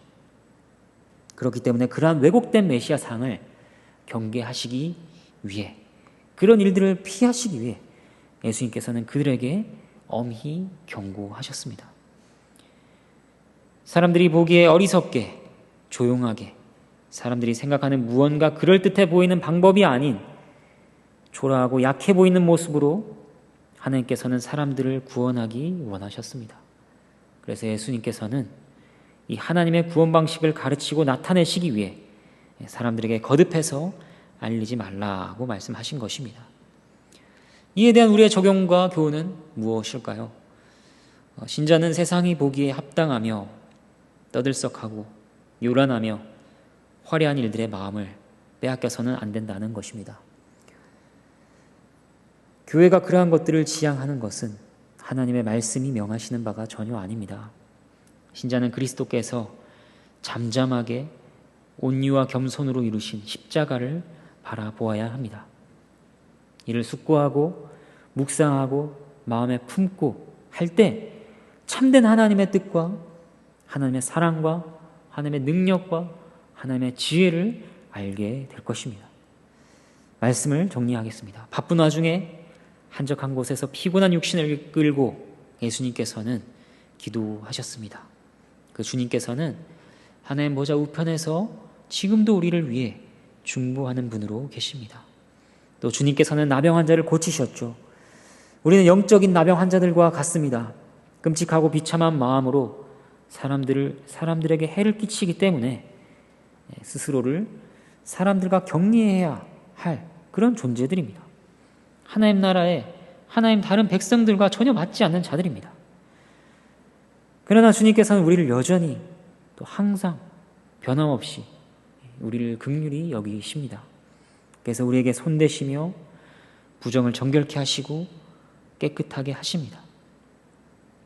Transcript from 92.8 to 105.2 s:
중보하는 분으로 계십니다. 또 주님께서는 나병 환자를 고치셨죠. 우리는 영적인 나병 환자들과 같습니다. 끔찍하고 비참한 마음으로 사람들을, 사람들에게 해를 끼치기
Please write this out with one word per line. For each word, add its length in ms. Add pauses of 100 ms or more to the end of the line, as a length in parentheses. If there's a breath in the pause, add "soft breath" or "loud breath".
중보하는 640
분으로 400
계십니다. 540 (800 soft breath)
또 100
주님께서는 580
나병 300
환자를 260
고치셨죠. 720 (880 soft breath)
우리는 220
영적인 440
나병 300
환자들과 500
같습니다. 640 (480)
끔찍하고 500
비참한 480
마음으로 680 (420 loud breath)
사람들을, 800
사람들에게 600
해를 300
끼치기 400